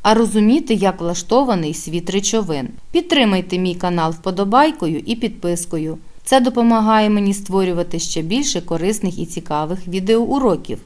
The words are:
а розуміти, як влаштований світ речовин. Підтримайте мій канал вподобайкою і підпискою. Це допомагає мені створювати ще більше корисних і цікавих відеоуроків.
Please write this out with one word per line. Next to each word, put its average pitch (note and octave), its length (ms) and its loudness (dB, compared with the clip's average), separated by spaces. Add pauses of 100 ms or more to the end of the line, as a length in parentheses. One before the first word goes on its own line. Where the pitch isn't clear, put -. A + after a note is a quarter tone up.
а G#3+ 120 4
розуміти, A3+ 600 4
як F#3+ 280 0
влаштований F3+ 720 0
світ F3 360 -6
речовин. F#3 600 -2 (220)
Підтримайте A3 640 2
мій F#3 180 0
канал F3 360 0
вподобайкою G3 920 0
і A3+ 100 -2
підпискою. E3+ 840 -4 (260)
Це C4+ 160 4
допомагає A3+ 720 4
мені G3+ 240 2
створювати F#3 680 0
ще - 220 -4
більше F#3+ 400 -2
корисних F3+ 580 -2
і E3 60 -4
цікавих E3 600 -4
відеоуроків. G3 1000 0